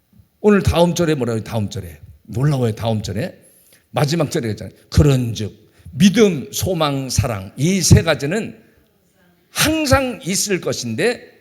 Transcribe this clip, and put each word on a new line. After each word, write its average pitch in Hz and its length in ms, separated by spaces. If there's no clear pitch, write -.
오늘 202 200
다음 170 320
절에 160 200
뭐라고요? 117 300
다음 107 240
절에. 82 320
놀라워요. 123 520
다음 110 280
절에. 104 360
마지막 147 400
절에 131 160
그랬잖아요. 101 280
그런즉 117 840
믿음, 185 600
소망, 143 580
사랑, 104 460
이 180 260
세 - 200
가지는 160 600
항상 269 720
있을 190 380
것인데 139 680